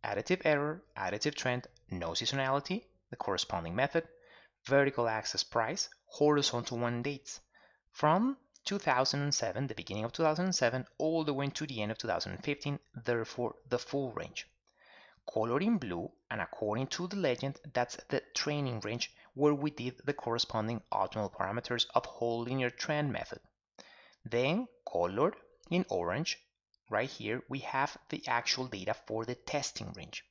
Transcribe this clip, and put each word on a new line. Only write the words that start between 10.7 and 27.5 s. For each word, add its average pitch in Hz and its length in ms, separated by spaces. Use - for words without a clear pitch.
all 160 240
the 147 100
way 139 140
to 143 180
the 127 160
end 104 100
of 110 60
two - 100
thousand 92 360
fifteen, 143 340
therefore 120 520
the 123 100
full 139 320
range. - 360
Colored 117 300
in 220 160
blue, 90 320
and 107 100
according 107 480
to 180 200
the 190 80
legend, 139 420
that's - 240
the 143 120
training 139 460
range 113 300
where 147 220
we 147 160
did 123 240
the 139 80
corresponding 113 680
optimal 98 420
parameters 110 640
of 127 100
whole 117 360
linear 123 280
trend 147 420
method. - 280
Then 139 440
colored 98 480
in 180 180
orange, 95 480
right 110 180
here, 117 380
we 135 120